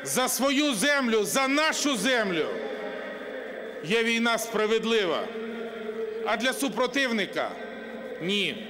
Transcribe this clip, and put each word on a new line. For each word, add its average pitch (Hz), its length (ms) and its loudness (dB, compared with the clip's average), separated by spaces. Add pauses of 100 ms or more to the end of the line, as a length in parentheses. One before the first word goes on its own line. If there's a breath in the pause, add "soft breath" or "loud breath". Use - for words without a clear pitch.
за 226 240 0
свою 277 460 4
землю, 233 500 4
за 269 240 2
нашу 285 500 2
землю 196 480 2 (1400)
є 220 200 2
війна 233 340 2
справедлива. 214 840 2 (1040)
А 214 120 2
для 240 160 0
супротивника 233 960 0 (720)
ні. 175 480 -2